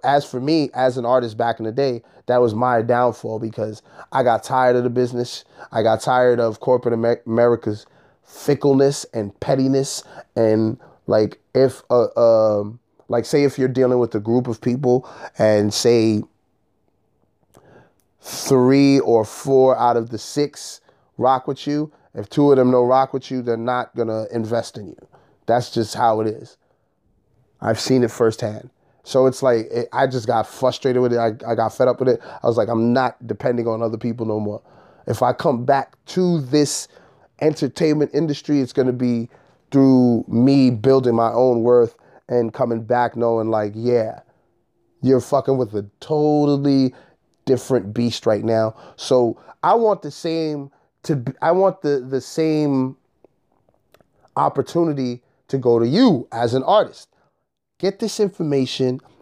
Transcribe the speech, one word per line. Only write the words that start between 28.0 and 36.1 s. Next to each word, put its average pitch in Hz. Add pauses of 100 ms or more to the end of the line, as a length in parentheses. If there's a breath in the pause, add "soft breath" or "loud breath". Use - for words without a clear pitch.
it 113
firsthand. 113 (360)
So 131
it's 127
like, 117
it, 117
I 131
just 123
got 113
frustrated 127
with 123
it. 120
I, 113 (140)
I 117
got 110
fed 127
up 113
with 127
it. 117 (220 loud breath)
I -
was 117
like, 110
"I'm 117
not 123
depending 120
on 113
other 113
people 117
no 107
more." 104 (460 soft breath)
If 123
I 123
come 127
back 139 (100)
to 180